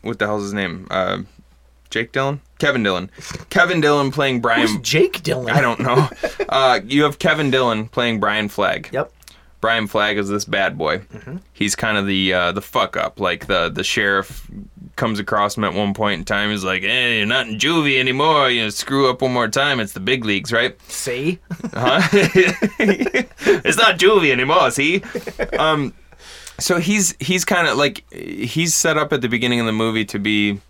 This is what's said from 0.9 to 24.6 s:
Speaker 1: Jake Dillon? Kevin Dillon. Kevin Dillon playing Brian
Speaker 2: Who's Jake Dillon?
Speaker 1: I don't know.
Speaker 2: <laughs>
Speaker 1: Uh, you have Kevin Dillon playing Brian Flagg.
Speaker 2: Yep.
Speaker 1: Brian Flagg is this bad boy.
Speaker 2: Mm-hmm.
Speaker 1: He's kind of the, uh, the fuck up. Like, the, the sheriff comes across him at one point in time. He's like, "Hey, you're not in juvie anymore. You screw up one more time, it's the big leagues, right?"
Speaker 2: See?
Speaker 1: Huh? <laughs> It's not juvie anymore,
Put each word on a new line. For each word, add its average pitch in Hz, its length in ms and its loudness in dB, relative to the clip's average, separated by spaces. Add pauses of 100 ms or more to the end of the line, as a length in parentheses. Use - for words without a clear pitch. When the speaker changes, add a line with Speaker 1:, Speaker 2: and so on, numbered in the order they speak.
Speaker 1:
Jake 113 200 -4
Dillon? 139 300 -2 (160)
Kevin 135 240 2
Dillon. 95 300 0 (400)
Kevin 175 280 2
Dillon 147 300 4
playing 135 320 0
Brian 117 260 2
Speaker 2:
Who's 107 120 -2
Jake 160 420 2
Dillon? 127 340 -4
Speaker 1:
I 147 60 6
don't 120 200 0
know. 127 320 2
Speaker 2:
<laughs> - 60 -20 (300)
Speaker 1:
Uh, 131 360 4
you 139 180 2
have 143 160 0
Kevin 151 320 0
Dillon 117 380 0
playing 117 300 -2
Brian 104 300 0
Flagg. - 420 -2
Speaker 2:
Yep. 139 200 -4 (500)
Speaker 1:
Brian 113 260 0
Flagg 104 320 0
is 98 100 -2
this 101 160 -2
bad 95 320 -2
boy. 80 220 -2
Speaker 2:
Mm-hmm. 123 380 -16 (160)
Speaker 1:
He's - 220 -2
kind 107 220 0
of 98 80 0
the, 95 280 0
uh, 90 180 2
the 98 100 -6
fuck - 340 -4
up. - 240 -4
Like, 90 280 -4
the, 87 220 2
the 71 140 -6
sheriff 98 640 -2 (480)
comes 113 220 -2
across 101 400 0
him 107 60 0
at 90 100 -2
one 101 220 0
point 104 240 0
in 85 60 -8
time. 104 260 0
He's 101 120 -4
like, 92 200 -2
"Hey, 120 340 0
you're 104 80 2
not 120 220 0
in 110 100 -6
juvie 143 420 2
anymore. 135 520 2
You 113 180 0
screw 135 400 0
up 127 140 -2
one 127 100 0
more 120 140 2
time, 139 320 0
it's 104 140 -6
the 98 60 -10
big 120 240 0
leagues, 107 300 -2
right?" 120 260 0 (120)
Speaker 2:
See? 139 480 -4 (340)
Speaker 1:
Huh? 123 260 2 (100)
<laughs> - 40 0 (640)
It's - 1000 0
not 208 200 4
juvie 180 340 6
anymore, 127 400 4